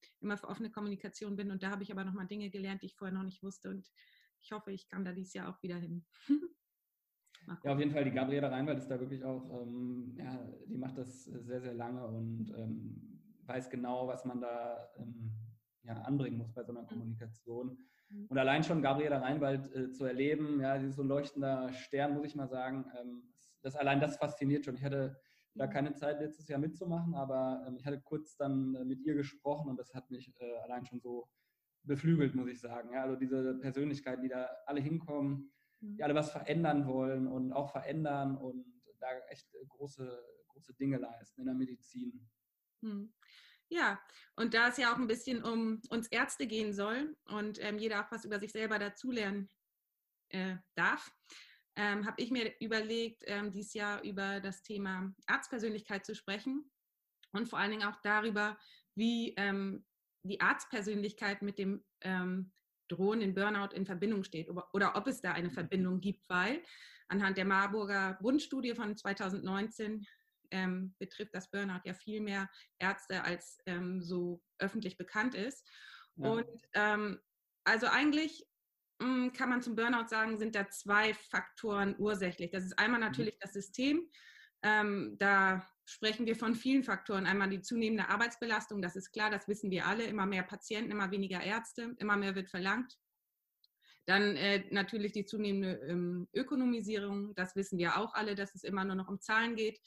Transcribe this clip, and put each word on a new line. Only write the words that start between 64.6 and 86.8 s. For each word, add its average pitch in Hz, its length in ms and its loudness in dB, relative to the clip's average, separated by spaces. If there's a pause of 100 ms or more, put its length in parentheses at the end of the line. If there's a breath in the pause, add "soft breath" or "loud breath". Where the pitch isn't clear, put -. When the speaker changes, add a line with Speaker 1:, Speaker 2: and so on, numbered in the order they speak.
Speaker 1:
oder 202 240 4
ob 208 100 0
es - 140 -2
da 180 100 0
eine 170 160 0
Speaker 2:
Mhm. 170 60 -4
Speaker 1:
Verbindung 185 480 0
gibt, 196 260 -4
weil 196 340 2 (460 loud breath)
anhand 196 300 2
der 185 80 2
Marburger 196 760 2
Bundstudie 254 540 2
von 208 220 -2
zweitausendneunzehn, 202 1080 -2 (480 loud breath)
ähm, 185 460 0
betrifft 202 340 -8
das 190 160 -10
Burnout 196 360 -2
ja 185 80 -6
viel 214 260 -6
mehr 196 300 -2 (280 loud breath)
Ärzte, 190 460 0
als, - 420 -4
ähm, 180 360 -2
so 175 420 -2 (160)
öffentlich 190 380 -2
bekannt 220 360 -2
ist. 226 320 -6 (520 loud breath)
Speaker 2:
Ja. 175 140 2
Speaker 1:
Und, 233 420 -4
ähm, 208 480 2 (420)
also 226 240 4
eigentlich, 302 580 4 (540)
mm, 254 300 2
kann 262 180 0
man 247 140 4
zum 233 160 -2
Burnout 233 320 2
sagen, 220 280 2
sind 220 160 0
da 202 160 0
zwei 208 440 6
Faktoren 202 840 0
ursächlich. 185 540 2
Das 185 140 -2
ist 185 120 -2
einmal 233 220 6
Speaker 2:
Mhm. 226 60 4
Speaker 1:
natürlich 214 340 0
das 196 140 -8
System. 285 580 2 (500 loud breath)
Ähm, 208 580 4
da 190 460 6 (200)
sprechen 220 400 0
wir 226 100 4
von 226 180 2
vielen 262 300 6